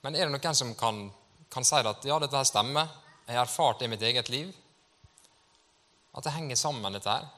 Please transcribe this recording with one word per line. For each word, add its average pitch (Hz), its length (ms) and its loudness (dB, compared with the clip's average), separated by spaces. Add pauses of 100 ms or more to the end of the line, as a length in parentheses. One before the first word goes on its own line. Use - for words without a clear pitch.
Men 143 160 -6
er 180 100 2
det 143 60 0
noen 139 240 0
som 120 200 0
kan, 107 260 0 (480)
kan 127 160 -4
si 151 100 6
at, 110 280 2
«Ja, 143 140 2
dette 143 180 -2
her 135 100 2
stemmer, 143 420 2 (380)
jeg 120 100 -2
har 123 80 4
erfart 127 340 2
det 123 80 -2
i 113 60 -2
mitt 110 120 -4
eget 120 280 2
liv», 151 160 -4 (1600)
at - 140 -12
det 151 100 -2
henger 156 240 -2
sammen, 113 340 -2
dette 101 180 -2
her? 143 160 -2 (100)